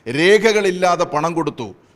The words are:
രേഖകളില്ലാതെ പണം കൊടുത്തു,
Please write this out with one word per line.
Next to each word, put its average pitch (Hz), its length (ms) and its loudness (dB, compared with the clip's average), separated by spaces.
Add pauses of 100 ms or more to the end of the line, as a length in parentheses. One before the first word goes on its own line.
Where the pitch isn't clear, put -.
രേഖകളില്ലാതെ 185 920 2
പണം 156 300 -4
കൊടുത്തു, 139 420 -6 (200)